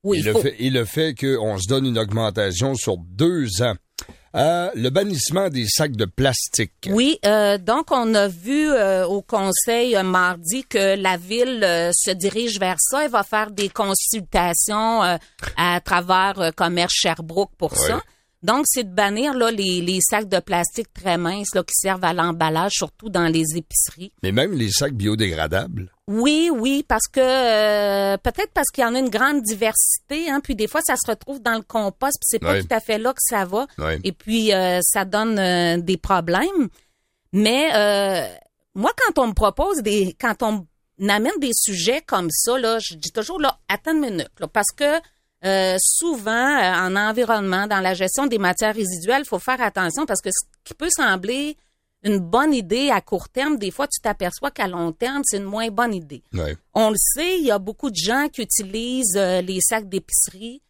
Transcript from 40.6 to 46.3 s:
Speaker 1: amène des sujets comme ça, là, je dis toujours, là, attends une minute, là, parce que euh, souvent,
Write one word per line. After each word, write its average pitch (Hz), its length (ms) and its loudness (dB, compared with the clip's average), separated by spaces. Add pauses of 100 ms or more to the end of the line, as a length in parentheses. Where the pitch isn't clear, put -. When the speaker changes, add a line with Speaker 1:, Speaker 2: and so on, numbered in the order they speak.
Speaker 1:
amène 233 320 2
des 254 120 0
sujets 208 480 0
comme 180 280 -2
ça, 240 300 0
là, 226 200 0
je 214 160 -8
dis 160 160 -10
toujours, 311 300 -4
là, 269 160 0 (100)
attends 311 280 -2
une 302 60 2
minute, 196 280 -4 (100)
là, 160 80 -6
parce 208 280 0
que 294 240 2 (460)
euh, 190 340 2
souvent, 233 520 0 (260)